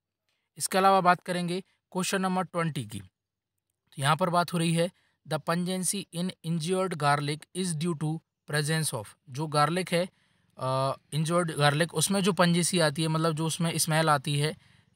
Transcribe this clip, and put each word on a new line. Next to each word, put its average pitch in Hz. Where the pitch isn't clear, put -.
इसके 170
अलावा 190
बात 175
करेंगे 175
क्वेश्चन 185
नंबर 185
ट्वेंटी 160
की। 104
तो -
यहाँ 143
पर 180
बात 170
हो 180
रही 165
है, 170
"The 151
pungency 180
in 175
injured 175
garlic 147
is 185
due 165
to 156
presence 151
of", 110
जो 139
गार्लिक 151
है, 180
अ, 131
इंजर्ड 165
गार्लिक, 147
उसमें 196
जो 185
पंजेसी 175
आती 151
है, 160
मतलब 160
जो 160
उसमें 165
स्मेल 160
आती 143
है 151